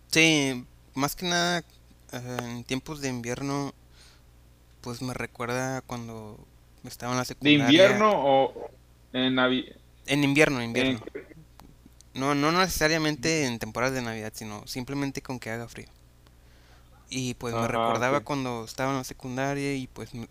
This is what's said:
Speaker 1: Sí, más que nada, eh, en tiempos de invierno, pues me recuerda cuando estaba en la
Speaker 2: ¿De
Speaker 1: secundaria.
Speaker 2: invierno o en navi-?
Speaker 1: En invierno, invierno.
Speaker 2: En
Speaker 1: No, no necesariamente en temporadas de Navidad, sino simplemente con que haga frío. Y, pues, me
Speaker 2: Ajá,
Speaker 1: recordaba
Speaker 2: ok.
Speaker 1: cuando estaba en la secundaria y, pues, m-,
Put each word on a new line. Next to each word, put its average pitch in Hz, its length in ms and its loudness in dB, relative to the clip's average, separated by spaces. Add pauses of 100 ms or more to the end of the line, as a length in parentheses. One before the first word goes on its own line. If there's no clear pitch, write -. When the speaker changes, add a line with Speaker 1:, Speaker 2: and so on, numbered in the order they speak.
Speaker 1:
Sí, 143 560 4 (300)
más 139 200 0
que 180 120 -8
nada, 175 340 0 (520)
eh, 123 300 -8
en 120 220 -8
tiempos 143 360 -6
de 139 80 -4
invierno, 131 640 -4 (1080)
pues 120 220 -10
me 127 120 -6
recuerda 123 680 -4
cuando 113 560 -12 (460)
estaba 123 280 -8
en 127 60 0
la 127 40 0
Speaker 2:
¿De - 40 -6
Speaker 1:
secundaria. 143 380 4
Speaker 2:
invierno 202 500 8
o 135 560 2 (420)
en 127 220 0
navi-? 127 380 2 (340)
Speaker 1:
En 143 180 2
invierno, 139 380 4
invierno. 120 380 0 (140)
Speaker 2:
En - 1040 -16
Speaker 1:
No, 139 140 2
no 147 180 2
necesariamente 160 960 2
en 117 120 -2
temporadas 117 360 -2
de 127 80 -4
Navidad, 113 320 -6
sino 107 320 -10
simplemente 139 560 -4
con 127 160 -8
que 113 120 -10
haga 117 180 -8
frío. - 180 -16 (1200)
Y, 127 260 -4
pues, 117 200 -6
me 113 60 0
Speaker 2:
Ajá, 117 80 2
Speaker 1:
recordaba 117 500 2
Speaker 2:
ok. 143 60 -8
Speaker 1:
cuando 127 400 -4
estaba 131 260 -4
en 135 80 0
la 131 60 -6
secundaria 139 720 -4
y, 131 120 -6
pues, - 280 -14
m-, 117 160 -10